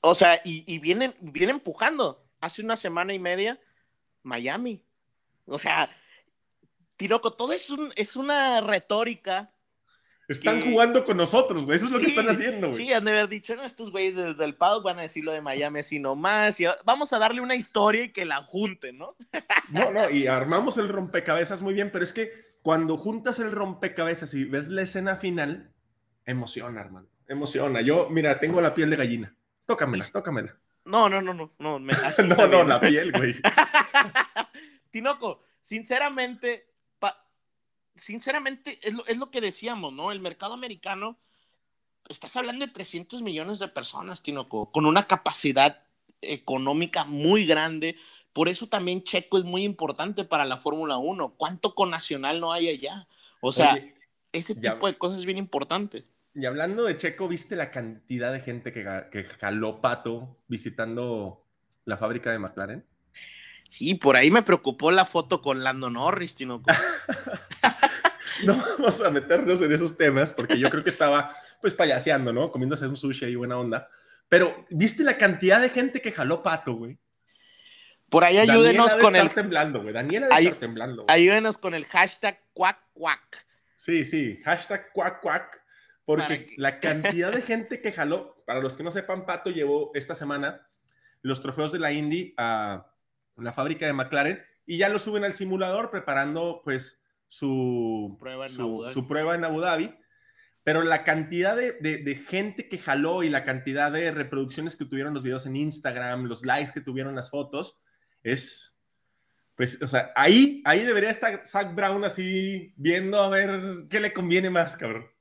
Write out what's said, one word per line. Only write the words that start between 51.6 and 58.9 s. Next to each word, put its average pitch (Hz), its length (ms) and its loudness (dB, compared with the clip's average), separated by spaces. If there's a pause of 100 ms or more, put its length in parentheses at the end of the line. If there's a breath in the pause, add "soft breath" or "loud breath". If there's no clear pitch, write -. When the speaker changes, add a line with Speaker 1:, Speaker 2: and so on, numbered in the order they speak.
Speaker 1:
conacional 160 640 -6
no 170 140 -4
hay 170 160 -2
allá? 156 400 -8 (320 soft breath)
O 127 100 0
sea, 147 240 6
Speaker 2:
Oye, - 200 -8 (380)
Speaker 1:
ese 170 280 -4
Speaker 2:
ya 110 140 0
Speaker 1:
tipo 196 140 -2
de 190 100 -4
cosas 185 220 -4
es 180 60 -8
bien 190 120 -4
importante. 190 640 -6 (320)
Speaker 2:
Y 135 100 -4
hablando 165 360 -2
de 208 140 -2
Checo, 175 320 -6
¿viste 175 260 -6
la 160 160 -6
cantidad 120 600 -6
de 131 80 -8
gente 120 320 -10
que 113 100 -10
ga-, 95 260 -10